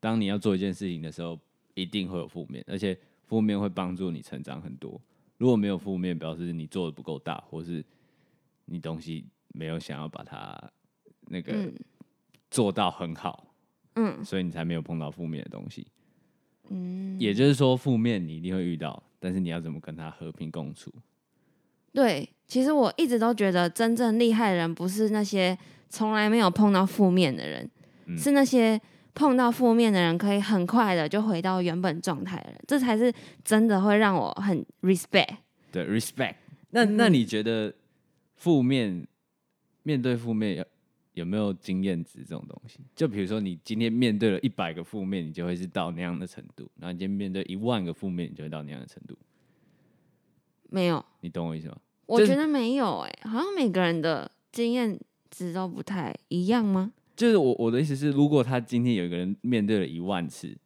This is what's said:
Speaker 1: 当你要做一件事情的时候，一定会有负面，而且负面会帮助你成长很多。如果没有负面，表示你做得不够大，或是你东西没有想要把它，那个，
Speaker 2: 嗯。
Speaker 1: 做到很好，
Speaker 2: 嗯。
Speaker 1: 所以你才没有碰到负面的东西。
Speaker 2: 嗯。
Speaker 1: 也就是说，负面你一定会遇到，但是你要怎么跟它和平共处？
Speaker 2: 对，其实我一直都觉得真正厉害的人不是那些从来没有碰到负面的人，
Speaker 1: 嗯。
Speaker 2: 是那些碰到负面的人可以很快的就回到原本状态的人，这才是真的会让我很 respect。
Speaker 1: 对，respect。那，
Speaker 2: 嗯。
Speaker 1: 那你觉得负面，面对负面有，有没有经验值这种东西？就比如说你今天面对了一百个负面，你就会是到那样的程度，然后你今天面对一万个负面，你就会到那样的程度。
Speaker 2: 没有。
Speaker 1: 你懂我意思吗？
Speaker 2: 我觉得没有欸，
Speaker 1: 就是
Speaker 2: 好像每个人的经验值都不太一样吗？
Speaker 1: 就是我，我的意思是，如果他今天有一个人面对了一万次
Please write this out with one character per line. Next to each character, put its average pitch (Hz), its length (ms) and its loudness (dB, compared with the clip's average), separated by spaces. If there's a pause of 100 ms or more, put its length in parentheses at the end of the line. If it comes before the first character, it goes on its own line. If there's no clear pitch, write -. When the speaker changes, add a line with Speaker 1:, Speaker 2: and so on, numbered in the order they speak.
Speaker 1:
当 110 200 0
你 101 60 0
要 101 100 0
做 101 200 2
一 - 20 0
件 95 160 -2
事 98 140 -8
情 85 120 -6
的 78 120 -10
时 85 100 -10
候， 85 160 -8 (360)
一 95 120 -6
定 95 220 -4
会 92 100 -6
有 80 80 -6
负 87 240 -12
面， 65 160 -14
而 98 100 -10
且 95 220 -4 (300)
负 113 120 0
面 104 180 0
会 101 100 -2
帮 92 260 -4
助 90 160 -4
你 78 100 -8
成 - 220 -14
长 69 180 -12
很 80 140 -14
多。 - 260 -16 (380)
如 117 80 2
果 127 80 6
没 104 140 2
有 95 100 0
负 95 180 -6
面， 90 220 -2
表 80 160 -8
示 87 180 -8
你 80 140 -8
做 90 200 -4
得 80 40 -6
不 69 140 -16
够 76 160 -8
大， - 280 -8
或 80 140 -12
是 82 220 -8 (800)
你 85 140 -10
东 80 180 -8
西 80 280 -12 (260)
没 80 140 -10
有 80 120 -6
想 71 220 -10
要 76 80 -10
把 - 160 -14
它， 50 340 -16 (720)
那 90 140 -8
个， - 100 -8
Speaker 2:
嗯。 208 220 -6 (760)
Speaker 1:
做 107 220 2
到 92 180 0
很 85 240 -8
好， - 380 -12 (440)
Speaker 2:
嗯。 214 280 -2
Speaker 1:
所 95 160 -4
以 - 20 -2
你 - 80 -4
才 82 140 -6
没 87 80 -2
有 82 80 -2
碰 82 180 -8
到 76 120 -6
负 85 160 -10
面 78 180 -8
的 - 60 -16
东 50 180 -12
西。 - 180 -16 (840)
Speaker 2:
嗯。 190 500 -8
Speaker 1:
也 107 140 0
就 120 100 2
是 143 80 6
说， 127 240 4
负 127 200 0
面 110 300 0
你 78 100 -10
一 80 40 -12
定 92 140 -4
会 92 100 -2
遇 87 120 -2
到， 76 260 -10 (160)
但 92 140 -6
是 95 60 -2
你 90 120 -2
要 85 100 -6
怎 80 100 -10
么 73 100 -10
跟 80 140 -14
它 78 160 -12
和 78 220 -14
平 80 180 -10
共 78 240 -10
处？ - 160 -20 (1000)
Speaker 2:
对， 214 340 2 (200)
其 254 180 2
实 294 80 2
我 262 240 4
一 240 100 2
直 240 120 2
都 226 160 4
觉 202 180 2
得 175 160 4
真 226 260 0
正 226 240 2
厉 233 140 4
害 220 180 4
的 185 60 2
人 165 180 0
不 175 140 -4
是 208 220 0
那 214 120 0
些 190 340 0 (320)
从 220 240 -2
来 214 160 4
没 226 100 4
有 196 120 6
碰 208 220 6
到 190 140 6
负 190 240 4
面 175 240 4
的 69 120 -8
人， 71 240 -8 (360)
Speaker 1:
嗯。 170 100 -8
Speaker 2:
是 165 160 0
那 277 100 8
些 226 380 4 (340)
碰 277 220 4
到 247 140 4
负 240 240 4
面 233 180 6
的 185 80 4
人 170 160 4
可 202 180 2
以 202 60 2
很 202 260 2
快 214 280 4
的 160 140 2
就 196 120 0
回 208 220 0
到 185 180 0
原 175 200 0
本 175 200 -2
状 175 240 -4
态 185 140 -10
的 - 120 -14
人， - 160 -20
这 285 140 2
才 240 160 2
是 233 160 4 (320)
真 220 240 4
的 196 140 4
会 208 160 6
让 202 180 4
我 113 160 -2 (100)
很 185 220 0 (160)
respect。 185 560 2 (340)
Speaker 1:
对， 87 160 -4
respect。 113 500 -2 (340)
那， 233 140 4
Speaker 2:
嗯。 208 120 2
Speaker 1:
那 226 120 6
你 135 160 6
觉 107 180 -2
得 110 300 -2 (640)
负 156 280 4
面， 117 440 0 (800)
面 151 160 0
对 123 160 0
负 117 180 -4
面 107 220 -2
有， 90 80 -6 (480)
有 87 120 -8
没 92 120 -4
有 101 180 0
经 95 300 -4
验 87 200 -2
值 - 240 -20
这 87 60 -10
种 - 140 -12
东 - 180 -18
西？ - 140 -20 (160)
就 160 100 0
比 104 140 -2
如 95 80 0
说 107 120 -2
你 92 240 -4
今 110 140 -6
天 117 120 2
面 113 280 2
对 110 120 4
了 92 100 0
一 - 80 0
百 85 260 -4
个 85 80 -10
负 98 220 -8
面， 95 200 -4
你 78 80 -8
就 87 140 -6
会 90 80 -2
是 90 100 -6
到 87 280 -4
那 85 100 -8
样 87 160 -6
的 90 80 -8
程 - 180 -18 (120)
度， - 200 -18
然 85 120 -12
后 90 40 -8
你 87 60 -8
今 95 100 -4
天 - 20 -4
面 98 220 -4
对 95 120 -4
一 95 100 -10
万 110 280 -2
个 85 120 -4
负 98 160 -6
面， 87 180 -4
你 - 60 -14
就 78 80 -14
会 76 80 -10
到 78 140 -10
那 71 80 -12
样 65 80 -14
的 62 60 -16
程 - 200 -20
度。 - 100 -16 (1500)
Speaker 2:
没 180 180 0
有。 165 160 2 (180)
Speaker 1:
你 87 80 -8
懂 85 180 -4
我 80 80 -4
意 80 60 -8
思 78 80 -12
吗？ - 80 -14 (300)
Speaker 2:
我 226 140 4
觉 214 140 8
得 302 120 2
没 262 280 0
有 208 260 0
欸， - 220 -12
Speaker 1:
就 220 80 -10
是 220 60 -2
Speaker 2:
好 262 60 0
像 403 120 -2
每 269 160 2
个 185 100 2
人 170 220 2
的 151 280 -2 (220)
经 233 200 0
验 240 260 -2 (320)
值 175 240 -8
都 185 120 -2
不 - 160 -8
太 175 320 -6 (140)
一 180 180 0
样 226 180 2
吗？ 190 280 0 (240)
Speaker 1:
就 233 140 4
是 220 60 6
我， 131 220 6
我 113 120 2
的 120 100 2
意 156 40 2
思 147 100 -2
是， 143 160 0
如 143 180 6
果 147 140 4
他 127 160 2
今 120 260 0
天 123 100 2
有 90 100 0
一 87 40 -4
个 85 80 -4
人 92 240 -2
面 117 240 2
对 107 140 2
了 90 80 0
一 80 140 -8
万 90 280 -2
次 - 260 -12 (120)